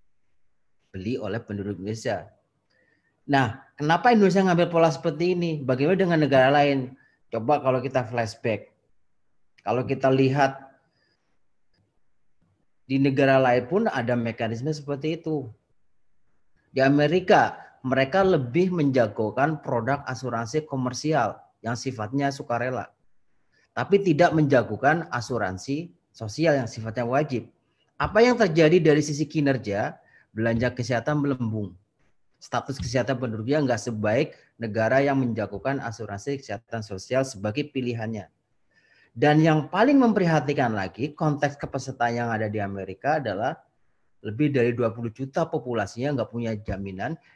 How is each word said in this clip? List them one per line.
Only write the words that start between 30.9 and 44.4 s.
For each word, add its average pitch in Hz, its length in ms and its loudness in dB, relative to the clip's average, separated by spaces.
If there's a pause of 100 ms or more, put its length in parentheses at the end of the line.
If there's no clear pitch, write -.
melembung. 123 560 -4 (640)
Status - 400 -6
kesehatan 127 400 -2
penduduknya 117 480 -4
nggak 117 240 0
sebaik 110 480 -2 (240)
negara 113 400 0
yang 139 160 2
menjagokan 113 640 -4
asuransi 107 560 -10
kesehatan 110 480 -10
sosial 123 400 -4
sebagai 113 480 -6
pilihannya. 113 560 -6 (880)
Dan 147 240 6
yang 156 240 4
paling 254 320 4
memprihatinkan 151 800 2
lagi, 104 400 -6
konteks 143 400 -2
kepesertaan 120 640 -4
yang 120 80 -4
ada 110 240 -2
di 107 80 -4
Amerika 98 560 -4
adalah 120 400 -4 (640)
lebih 123 320 -2